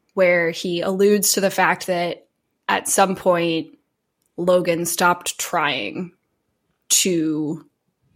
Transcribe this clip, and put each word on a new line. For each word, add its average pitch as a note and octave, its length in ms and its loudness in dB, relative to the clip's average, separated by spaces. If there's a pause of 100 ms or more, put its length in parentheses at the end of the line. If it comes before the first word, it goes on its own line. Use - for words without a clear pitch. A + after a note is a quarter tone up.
(140)
where F3 360 4
he E3+ 320 -4
alludes G3 500 2
to G#3 80 0
the F#3+ 100 2
fact F3+ 360 0
that F3 400 -4 (420)
at G3 200 -2
some F#3+ 280 2
point E3+ 600 0 (580)
Logan F3 500 0
stopped F3 520 -2
trying D3 720 -4 (760)
to D#3 760 -2 (520)